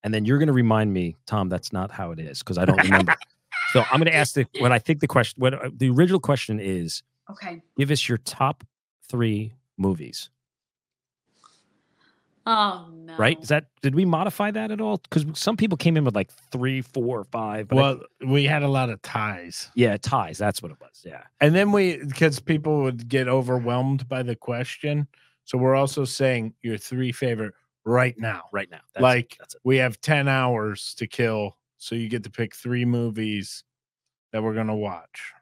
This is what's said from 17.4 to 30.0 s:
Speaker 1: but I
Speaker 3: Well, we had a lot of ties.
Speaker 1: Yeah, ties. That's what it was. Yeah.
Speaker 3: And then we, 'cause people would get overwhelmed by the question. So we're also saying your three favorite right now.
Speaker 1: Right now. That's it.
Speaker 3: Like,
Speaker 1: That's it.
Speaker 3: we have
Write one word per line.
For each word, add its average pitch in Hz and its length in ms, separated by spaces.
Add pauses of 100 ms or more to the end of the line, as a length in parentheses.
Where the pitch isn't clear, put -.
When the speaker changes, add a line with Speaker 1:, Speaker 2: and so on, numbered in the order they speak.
Speaker 1:
but 131 80
I 135 60
Speaker 3:
Well, 135 200 (240)
we 139 200
had 147 180
a 143 40
lot 131 220
of 104 140
ties. 95 720
Speaker 1:
Yeah, 120 220
ties. 98 420
That's 101 220
what 82 100
it - 100
was. - 240
Yeah. 80 180 (160)
Speaker 3:
And 147 140
then 202 180
we, 185 260 (120)
'cause 143 300
people 151 420
would 120 260
get 131 200
overwhelmed 127 840
by 127 140
the 120 120
question. 139 720 (380)
So - 120
we're 131 180
also 139 280
saying 123 600
your 113 140
three 127 340
favorite 113 420 (320)
right 120 320
now. 107 340
Speaker 1:
Right 98 200
now. 82 100 (120)
That's - 60
it. - 40
Speaker 3:
Like, 123 360
Speaker 1:
That's - 160
it. - 80
Speaker 3:
we 131 140
have 127 240